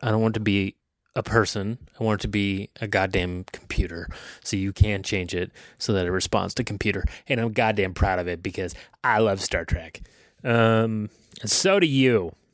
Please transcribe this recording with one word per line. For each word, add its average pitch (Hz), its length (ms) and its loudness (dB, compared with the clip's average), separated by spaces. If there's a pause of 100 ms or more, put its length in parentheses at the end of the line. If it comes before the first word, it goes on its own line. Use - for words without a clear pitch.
I - 100 -2
don't 110 100 2
want 113 140 2
it 110 40 -4
to 110 40 -4
be 98 320 0 (400)
a 123 80 0
person. 107 540 0 (220)
I 120 40 -2
want 107 180 2
it - 20 -2
to - 40 -2
be 101 420 -2 (120)
a 110 60 -4
goddamn 95 640 0
computer. - 560 -6 (360)
So - 140 -4
you 98 160 -2
can 98 300 -4
change 92 320 -6
it 90 160 -6 (260)
so - 160 -4
that 92 120 0
it 87 60 -2
responds 95 440 -2
to - 80 -2
computer. 98 400 -4 (240)
And 127 120 0
I'm 117 120 -2
goddamn 104 420 0
proud 95 260 0
of 87 80 -4
it 87 140 -6
because 92 320 -6 (300)
I 117 160 4
love 101 220 2
Star 85 240 -2
Trek. - 360 -6 (420)
Um, 113 680 4 (320)
and 107 100 -2
so 190 280 4
do 180 60 6
you. 127 480 4 (200)